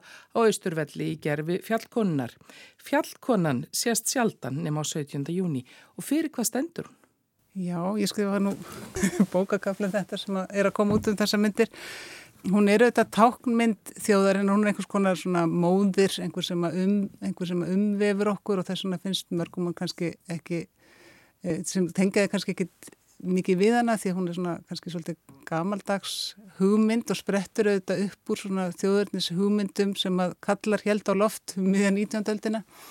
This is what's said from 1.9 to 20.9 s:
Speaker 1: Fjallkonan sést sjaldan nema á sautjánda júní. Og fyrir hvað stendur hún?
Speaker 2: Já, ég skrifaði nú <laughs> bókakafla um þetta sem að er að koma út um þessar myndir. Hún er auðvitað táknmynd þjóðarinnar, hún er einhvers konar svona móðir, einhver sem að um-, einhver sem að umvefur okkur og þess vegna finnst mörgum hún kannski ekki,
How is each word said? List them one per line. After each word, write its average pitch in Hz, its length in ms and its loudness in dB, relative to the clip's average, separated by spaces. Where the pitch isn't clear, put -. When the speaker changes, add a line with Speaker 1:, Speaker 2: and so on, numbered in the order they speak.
Speaker 1:
Fjallkonan 180 800 0
sést - 400 -2
sjaldan 160 540 -2
nema 151 180 -2
á - 80 -6
sautjánda 143 400 -6
júní. 170 320 -2
Og - 80 -10
fyrir 302 320 -2
hvað 233 140 -2
stendur - 420 -6
hún? - 80 -20
Speaker 2:
Já, 175 240 -4
ég 208 160 0
skrifaði 202 380 0
nú 196 80 -4
<laughs> 294 400 2
bókakafla 196 540 0
um 185 80 -2
þetta 196 240 -4
sem 196 240 -4
að - 80 -12
er 202 160 2
að 190 80 -2
koma 208 240 4
út 214 80 -4
um 208 160 0
þessar 208 220 2
myndir. 214 260 2
Hún 208 160 6
er 214 160 6
auðvitað 233 320 4
táknmynd 233 880 2
þjóðarinnar, 196 520 4
hún 208 100 4
er 208 60 2
einhvers 196 200 -6
konar 190 280 2
svona 175 280 0
móðir, 185 760 4
einhver 180 200 -6
sem 175 240 -2
að 165 160 -2
um-, 202 280 0
einhver 190 240 -6
sem 175 160 -2
að 180 140 -2
umvefur 208 580 0
okkur 190 280 -2
og - 40 -18
þess 180 160 -6
vegna 185 160 -4
finnst - 320 -6
mörgum 175 380 -2
hún 165 80 -6
kannski 170 400 -6
ekki, 170 340 -6